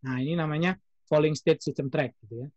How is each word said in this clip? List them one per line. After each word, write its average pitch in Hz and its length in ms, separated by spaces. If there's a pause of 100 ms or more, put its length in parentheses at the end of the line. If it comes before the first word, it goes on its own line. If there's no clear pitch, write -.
Nah, 127 160
ini 151 80
namanya 165 400 (320)
falling 151 320
state 156 240
system 139 320
track - 320
gitu 117 200
ya. 147 120